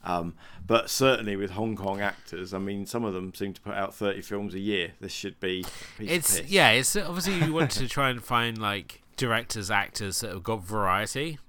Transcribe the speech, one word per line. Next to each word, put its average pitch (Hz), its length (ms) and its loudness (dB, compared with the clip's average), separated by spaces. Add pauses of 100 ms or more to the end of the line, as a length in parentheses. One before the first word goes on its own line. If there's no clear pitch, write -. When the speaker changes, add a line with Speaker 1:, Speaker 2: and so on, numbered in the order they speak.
Speaker 1:
Um, 85 320 -2 (320)
but 113 240 4
certainly 113 460 4
with 98 160 -2
Hong 107 240 -2
Kong 98 240 -2
actors, 92 520 -4
I 95 60 -4
mean, 98 280 -4
some 117 180 -2
of 101 100 -2
them 92 180 -6
seem 101 200 -4
to - 80 -14
put 101 160 -8
out 98 180 -4
thirty 98 280 -2
films 101 320 -6
a 95 40 -6
year. 98 420 0
This 95 120 -8
should - 260 -8
be 92 220 -2
a - 400 -10
piece 104 100 -6
of 170 60 2
Speaker 2:
It's, 160 240 2
Speaker 1:
piss. 147 100 -8
Speaker 2:
yeah, 170 200 8
it's 127 260 4
obviously 185 380 -2
you 160 180 2
want 156 180 2
to 135 160 0
try 135 240 2
and 123 100 -4
find, 117 380 0
like, 101 440 -4 (140)
directors, 113 540 0
actors 98 520 0
that 107 100 -6
have 92 100 -8
got 107 220 -2
variety 107 720 0 (100)